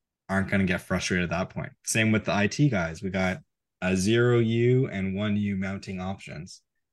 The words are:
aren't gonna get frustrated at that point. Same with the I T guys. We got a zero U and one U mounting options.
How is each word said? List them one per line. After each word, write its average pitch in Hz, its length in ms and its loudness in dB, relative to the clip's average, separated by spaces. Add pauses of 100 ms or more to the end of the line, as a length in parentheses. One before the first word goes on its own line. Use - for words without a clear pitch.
(280)
aren't 95 200 0
gonna 98 160 2
get 90 180 0
frustrated 90 420 -2
at 82 60 -6
that 90 200 -4
point. 82 220 -10 (120)
Same 110 280 2
with 107 120 2
the 85 100 -2
I 101 120 2
T 143 220 2
guys. 85 340 -2
We 95 80 -4
got 92 300 -2 (400)
a 92 160 2
zero 120 420 4
U 120 500 4
and 95 280 -4
one 104 200 0
U 101 200 0
mounting 95 440 -6
options. 92 640 -10 (300)